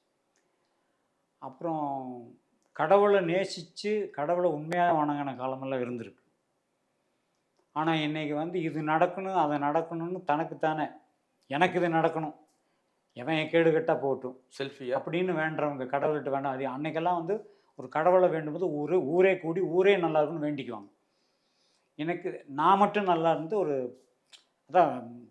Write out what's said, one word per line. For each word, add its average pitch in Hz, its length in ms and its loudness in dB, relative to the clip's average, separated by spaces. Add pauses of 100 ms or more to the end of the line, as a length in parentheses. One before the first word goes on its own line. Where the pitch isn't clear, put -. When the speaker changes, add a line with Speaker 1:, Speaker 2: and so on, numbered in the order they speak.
(1400)
Speaker 1:
அப்புறம் 135 840 -6 (480)
கடவுளை 202 480 6
நேசிச்சு 190 880 -2
கடவுளை 175 400 0
உண்மையா 165 460 0
வணங்கின 143 400 -2
காலமெல்லாம் 131 460 -4
இருந்திருக்கு. 117 400 -8 (1500)
ஆனா, 160 240 -2
இன்னைக்கு 151 400 -2
வந்து 170 260 -4
இது 156 200 -4
நடக்கணும், 175 520 0
அதை 151 240 2
நடக்கணும்னு 165 640 -4
தனக்குத்தானே, 156 640 -2 (600)
"எனக்கு 175 320 0
இது 170 100 0
நடக்கணும், 160 460 0 (760)
எவன் 127 220 -4
என் 156 140 -2
கேடு 165 220 4
கெட்டா 160 280 2
போகட்டும்" 131 400 -4 (200)
Speaker 2:
செல்ஃபியா? 135 380 -4
Speaker 1:
அப்படின்னு 175 360 -2
வேண்டுறவங்க 147 520 -2
கடவுள்கிட்ட 143 440 -2
வேண்டாம். 139 240 -2
அது 131 160 -4
அன்னைக்கெல்லாம் 160 460 -2
வந்து 175 340 -4 (260)
ஒரு 127 140 -14
கடவுளை 180 400 4
வேண்டும்போது 156 400 -4
ஊரு, 151 340 -2
ஊரே 180 360 4
கூடி 165 220 -4
ஊரே 185 360 4
நல்லா 160 240 2
இருக்கும்னு 147 260 -2
வேண்டிக்குவாங்க. 117 440 -8 (1040)
எனக்கு 170 520 -6
நான் 156 300 4
மட்டும் 202 280 4
நல்லா 165 260 4
இருந்து 160 260 -2
ஒரு, 139 480 -2 (640)
அதான் 135 360 4 (240)